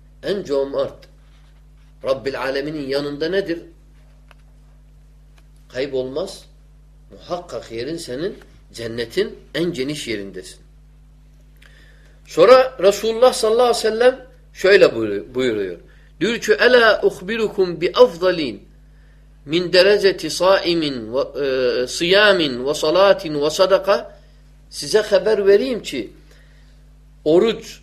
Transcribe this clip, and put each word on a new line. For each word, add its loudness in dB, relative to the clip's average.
en -6
cömert. -6
Rabbil -6
Alemin'in -6
yanında -6
nedir? -4
Kaybolmaz. -6
Muhakkak -12
yerin -8
senin -10
cennetin -6
en -2
geniş -8
yerindesin. -12
Sonra 6
Resulullah 2
sallallahu 0
aleyhi 2
ve -8
sellem 0
şöyle 4
buyuruyor. -4
Diyor -2
ki, 0
"Ela 4
uhbirukum -2
bi -2
afdalin 2
min -4
dereceti 4
saimin 0
ve, -2
e, -2
siyamin 0
ve -2
salatin 2
ve 0
sadaka." 0
Size -2
haber 0
vereyim 2
ki -10
oruç, 0